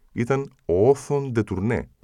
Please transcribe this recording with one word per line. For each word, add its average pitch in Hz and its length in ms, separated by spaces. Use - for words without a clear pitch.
ήταν 135 400
ο 95 240
Όθων 139 420
Ντετουρνέ, 107 580